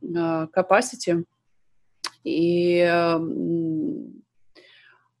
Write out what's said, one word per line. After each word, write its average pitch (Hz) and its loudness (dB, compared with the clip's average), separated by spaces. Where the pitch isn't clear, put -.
а, 165 -2
Capacity, 175 0
и, 175 2
а, 170 4
м, 165 -4